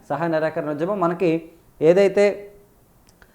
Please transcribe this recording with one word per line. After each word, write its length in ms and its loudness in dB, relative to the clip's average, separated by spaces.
సహాయ 200 -4
నిరాకరణ 400 -4
ఉద్యమం 300 -4
మనకి 500 -2
ఏదైతే 720 2